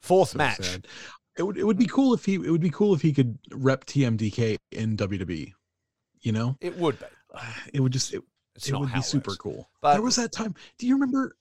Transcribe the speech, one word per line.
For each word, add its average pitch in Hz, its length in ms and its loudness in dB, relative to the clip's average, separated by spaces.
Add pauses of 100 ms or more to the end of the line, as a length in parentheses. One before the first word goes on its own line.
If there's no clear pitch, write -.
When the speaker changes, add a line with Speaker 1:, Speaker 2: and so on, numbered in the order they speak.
Speaker 1:
fourth 185 300 4
Speaker 2:
So - 80 -8
Speaker 1:
match. 127 240 0
Speaker 2:
sad. 90 240 -6 (500)
It 165 60 -2
would, 190 160 -2
it - 60 0
would 208 140 2
be 240 80 4
cool 262 280 4
if - 100 -4
he, 196 120 2
it 165 140 -4
would 165 100 4
be 175 100 2
cool 208 240 4
if 143 80 -2
he 160 100 4
could 123 240 2 (140)
rep 131 360 0
T 143 180 2
M 117 120 2
D 107 140 0
K 110 260 0 (140)
in 110 240 -2
W 101 240 -2
W 90 180 -6 (100)
E, - 60 -20 (680)
you 120 100 -2
know? 117 300 0
Speaker 1:
It 175 180 -8
would 165 220 0
be. - 60 -18 (280)
Speaker 2:
Uh, 117 180 -12 (200)
it 147 80 0
would 131 120 4
just, 131 220 -2
it, - 80 -6 (320)
Speaker 1:
It's - 140 -10
Speaker 2:
it 135 40 -2
Speaker 1:
not 143 100 -2
Speaker 2:
would 135 80 -2
Speaker 1:
how 117 60 -4
Speaker 2:
be 123 40 0
Speaker 1:
it 123 60 -2
Speaker 2:
super 135 260 -2
Speaker 1:
works. 95 60 -8
Speaker 2:
cool. - 300 -10 (120)
Speaker 1:
But 147 140 6
Speaker 2:
There 208 80 2
was 247 120 0
that 240 160 0
time. 220 240 -6 (240)
Do 240 80 -6
you 254 80 4
remember 269 460 0